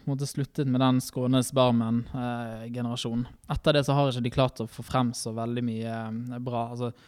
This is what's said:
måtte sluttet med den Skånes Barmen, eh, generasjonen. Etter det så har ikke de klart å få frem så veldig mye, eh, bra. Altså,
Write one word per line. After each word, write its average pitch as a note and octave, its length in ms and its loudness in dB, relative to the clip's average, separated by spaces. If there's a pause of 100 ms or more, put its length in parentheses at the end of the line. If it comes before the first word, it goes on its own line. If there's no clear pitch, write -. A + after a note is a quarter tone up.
måtte C#3 240 -2
sluttet C#3 380 -2
med B2+ 140 2
den B2+ 200 6
Skånes B2+ 500 0
Barmen, A#2 520 4 (100)
eh, A#2+ 560 -6
generasjonen. A#2+ 560 -4 (240)
Etter D3+ 240 2
det C#3+ 120 4
så C#3 100 4
har C#3+ 160 4
ikke B2 120 -2
de A#2+ 60 0
klart B2+ 320 2
å A2 80 -4
få - 140 -12
frem B2 280 2
så A#2 220 -6
veldig A#2+ 300 -2
mye, A2+ 720 -4
eh, - 40 -8
bra. A#2+ 300 -4
Altså, A#2+ 240 -4 (140)